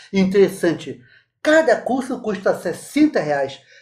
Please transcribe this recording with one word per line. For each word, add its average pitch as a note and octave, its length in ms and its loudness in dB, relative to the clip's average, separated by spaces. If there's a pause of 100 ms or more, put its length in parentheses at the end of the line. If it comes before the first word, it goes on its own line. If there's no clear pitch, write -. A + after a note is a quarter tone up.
(120)
Interessante, F#3+ 880 0 (400)
cada D#4+ 380 4
curso B3+ 420 -6
custa G3 340 -2
sessenta C4 640 -2
reais. C#3+ 420 -4 (200)